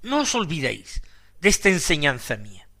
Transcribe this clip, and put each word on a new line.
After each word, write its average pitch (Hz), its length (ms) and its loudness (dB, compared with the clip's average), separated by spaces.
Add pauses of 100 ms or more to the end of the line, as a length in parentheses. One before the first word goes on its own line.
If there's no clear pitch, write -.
No 269 180 0
os 262 140 0
olvidéis 147 640 -4 (400)
de 196 80 4
esta 202 200 4
enseñanza 147 680 0
mía 101 320 -16 (100)